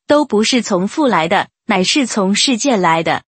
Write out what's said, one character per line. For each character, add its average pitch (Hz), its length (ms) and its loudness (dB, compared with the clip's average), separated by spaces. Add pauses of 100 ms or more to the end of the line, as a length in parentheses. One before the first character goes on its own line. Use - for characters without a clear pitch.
都 294 180 2
不 214 180 0
是 226 200 0
从 185 240 -2
父 302 180 -2
来 170 220 0
的， 175 220 0 (180)
乃 208 160 0
是 277 240 0
从 196 260 -2
世 233 240 0
界 262 180 0
来 165 280 0
的。 160 180 -2 (160)